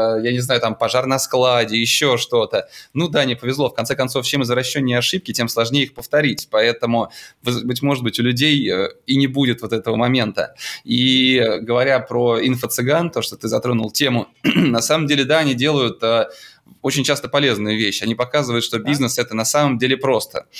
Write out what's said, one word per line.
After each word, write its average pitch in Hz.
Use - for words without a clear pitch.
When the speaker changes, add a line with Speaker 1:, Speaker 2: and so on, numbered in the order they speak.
Speaker 1:
я 120
не 123
знаю, 123
там, 113
пожар 127
на 131
складе, 120
ещё 123
что-то. 110
Ну 165
да, 147
не 123
повезло. 131
В -
конце 117
концов, 127
чем 143
извращённее 123
ошибки, 123
тем 117
сложнее 123
их -
повторить. 143
Поэтому, 117
воз-, 123
быть 123
может 139
быть, 117
у 120
людей, 127
э, 95
и 131
не 139
будет 127
вот 110
этого 110
момента. 117
И, 127
э, 110
говоря 123
про 120
инфо-цыган, 131
то, 120
что 101
ты 113
затронул 113
тему, 123
<clears throat> -
на 123
самом 156
деле, 139
да, 156
они 139
делают, 127
э, 113
очень 135
часто 143
полезную 110
вещь. 101
Они 113
показывают, 123
что -
Speaker 2:
Да. 107
Speaker 1:
бизнес — 135
это 113
на 113
самом 143
деле 127
просто. 131